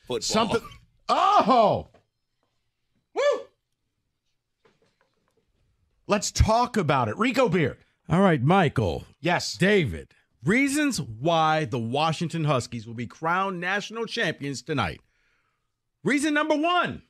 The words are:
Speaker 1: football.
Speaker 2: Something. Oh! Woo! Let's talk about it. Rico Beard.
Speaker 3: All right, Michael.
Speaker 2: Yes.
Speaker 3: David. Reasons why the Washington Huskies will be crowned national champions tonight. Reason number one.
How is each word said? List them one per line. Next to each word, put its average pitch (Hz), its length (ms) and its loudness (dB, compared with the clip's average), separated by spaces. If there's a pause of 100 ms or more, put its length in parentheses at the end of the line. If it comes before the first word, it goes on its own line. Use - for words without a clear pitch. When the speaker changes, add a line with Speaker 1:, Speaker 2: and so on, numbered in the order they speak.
Speaker 1:
football. 123 160 -6
Speaker 2:
Something. 220 380 0 (480)
Oh! 254 800 4 (1300)
Woo! 539 260 0 (2750)
Let's 202 240 -2
talk 233 460 2
about 143 320 2
it. - 100 -6
Rico 247 300 2
Beard. 160 300 0 (300)
Speaker 3:
All 165 120 2
right, 165 220 4
Michael. 123 640 2 (160)
Speaker 2:
Yes. 165 340 -2
Speaker 3:
David. 156 580 0 (320)
Reasons 277 560 0
why 156 640 0
the 127 140 -4
Washington 151 680 -2
Huskies 123 420 -2
will 117 80 -14
be 120 140 -8
crowned 180 520 -4
national 202 460 -6
champions 143 560 -6
tonight. 110 380 -4 (1040)
Reason 285 280 0
number 302 240 0
one. 320 540 -2